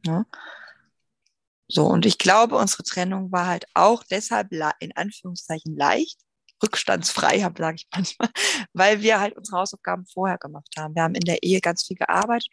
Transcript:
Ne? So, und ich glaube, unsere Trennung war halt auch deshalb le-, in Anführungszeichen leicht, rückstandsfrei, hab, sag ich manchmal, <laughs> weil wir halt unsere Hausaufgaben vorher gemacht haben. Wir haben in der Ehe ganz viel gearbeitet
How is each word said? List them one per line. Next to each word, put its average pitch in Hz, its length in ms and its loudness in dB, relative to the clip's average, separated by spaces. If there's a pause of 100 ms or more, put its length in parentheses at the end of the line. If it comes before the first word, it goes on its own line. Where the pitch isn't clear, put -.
Ne? 170 200 0 (1400)
So, 151 200 2
und 170 180 4
ich 208 120 4
glaube, 226 380 6
unsere - 280 0
Trennung 190 480 -4
war 180 160 0
halt 175 260 -4
auch 214 300 4
deshalb 208 480 -4
le-, 156 280 -2
in 165 160 -10
Anführungszeichen 165 800 -8
leicht, 143 440 0 (440)
rückstandsfrei, - 760 0
hab, 175 160 -4
sag 165 180 -4
ich - 180 -18
manchmal, 190 360 -2 (220)
<laughs> 269 220 -8
weil 202 280 4
wir 220 180 4
halt 202 160 -2
unsere 190 220 -8
Hausaufgaben 185 480 -4
vorher 185 320 -4
gemacht 147 400 -16
haben. 156 180 -8
Wir 165 80 2
haben 165 120 0
in 175 100 0
der 170 180 0
Ehe 185 180 2
ganz 170 240 0
viel 185 120 -10
gearbeitet 233 540 0